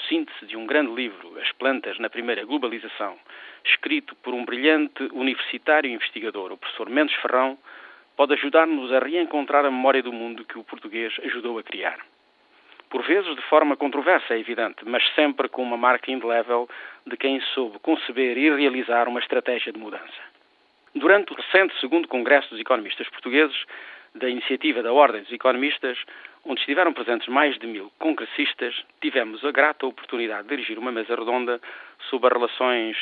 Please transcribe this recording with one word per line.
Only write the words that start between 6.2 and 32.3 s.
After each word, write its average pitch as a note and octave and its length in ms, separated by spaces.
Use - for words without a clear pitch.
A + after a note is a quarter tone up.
o F#2+ 60
professor - 320
Mendes D3 320
Ferrão, C3 360
pode C#3+ 160
ajudar-nos C#3+ 580
a C3 60
reencontrar C#3+ 680
a C#3 60
memória C3 320
do B2 100
mundo A2+ 320
que - 140
o A2 40
português A2+ 600
ajudou A#2+ 340
a G#2 40
criar. - 360
Por B2 120
vezes E3 320
de - 140
forma D3+ 300
controversa, C#3+ 560
é A2+ 40
evidente, A2 460
mas A#2 180
sempre C#3+ 340
com B2+ 140
uma A#2+ 160
marca B2 340
indelével A#2+ 560
de B2 100
quem C3+ 240
soube A2+ 240
conceber B2+ 580
e D3 180
realizar B2+ 540
uma A#2+ 120
estratégia A#2+ 520
de A2 60
mudança. - 420
Durante G3+ 380
o - 20
recente F#3 460
segundo D3 260
Congresso B2+ 440
dos A2 100
Economistas A2+ 480
Portugueses, C3+ 480
da B2 140
iniciativa B2 540
da A#2 100
Ordem B2 300
dos - 100
Economistas, C3 640
onde F3 140
estiveram D#3 340
presentes A#2 360
mais C3+ 320
de A2+ 60
mil G#2 300
congressistas, C#3+ 800
tivemos A#2+ 440
a D3 80
grata C#3+ 340
oportunidade A2+ 580
de G#2+ 40
dirigir A2+ 320
uma B2 100
mesa A2+ 240
redonda A#2+ 460
sobre B2 180
as B2 60